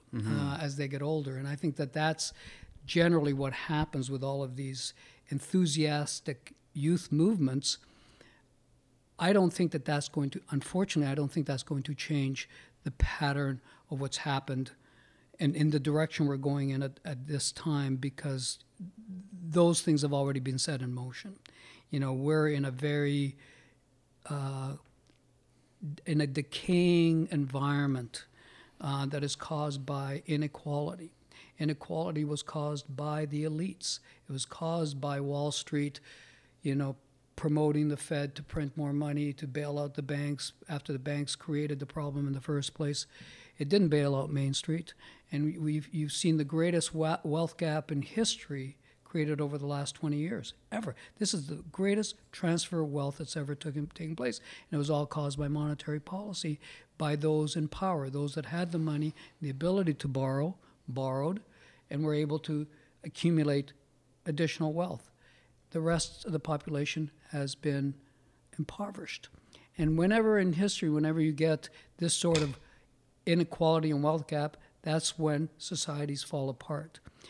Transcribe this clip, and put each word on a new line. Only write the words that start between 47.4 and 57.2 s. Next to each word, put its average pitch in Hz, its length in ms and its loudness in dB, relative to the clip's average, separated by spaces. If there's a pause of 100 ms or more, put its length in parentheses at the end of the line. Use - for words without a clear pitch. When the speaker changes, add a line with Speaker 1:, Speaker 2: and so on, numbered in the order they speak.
Speaker 2:
gap 156 340 -2
in 143 120 0
history 139 720 -4 (260)
created 151 360 0
over 147 180 -2
the 139 80 -6
last 143 300 -4
twenty 147 220 -2
years, 165 360 -4 (160)
ever. 214 240 -6 (240)
This 202 160 0
is 147 140 -4
the 151 240 -10
greatest 202 440 0 (180)
transfer 170 480 0
of 147 100 -2
wealth 139 280 -2
that's 160 180 -8
ever 143 180 -4
taken, 147 400 -4
taken 160 220 -6
place. 233 220 -2 (300)
And 156 80 -2
it - 20 2
was 143 100 0
all 147 160 2
caused 143 340 -4
by 147 80 -2
monetary 147 540 -2
policy, 190 580 -6 (380)
by 151 180 0
those 151 400 2